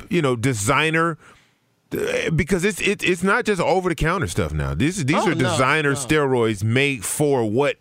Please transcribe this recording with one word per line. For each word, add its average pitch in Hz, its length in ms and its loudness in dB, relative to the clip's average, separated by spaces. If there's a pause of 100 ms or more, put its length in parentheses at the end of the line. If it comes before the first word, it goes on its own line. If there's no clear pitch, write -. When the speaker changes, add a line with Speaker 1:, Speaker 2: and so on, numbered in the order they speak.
Speaker 1:
you 156 140 0
know, 131 140 2
designer, 139 840 0 (800)
uh, - 340 -4
because 160 340 0
it's, 208 160 -2
it, 190 240 -2
it's 170 180 -2
not 208 220 0
just 196 160 0
over 180 280 0
the 170 60 0
counter 160 320 0
stuff 85 260 -2
now. 71 220 -2
These, 156 320 -2
these 156 100 2
Speaker 2:
Oh, 349 140 2
Speaker 1:
are - 40 2
Speaker 2:
no, - 160 0
Speaker 1:
designer 147 420 2
Speaker 2:
no. 139 40 -2
Speaker 1:
steroids 127 680 0
made 123 420 0
for 139 440 0
what 131 320 0